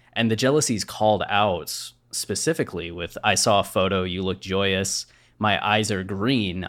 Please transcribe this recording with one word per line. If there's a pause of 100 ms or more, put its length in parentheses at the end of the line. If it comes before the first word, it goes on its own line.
(140)
and
the
jealousy
is
called
out (200)
specifically
with,
"I
saw
a
photo,
you
look
joyous. (340)
My
eyes
are
green.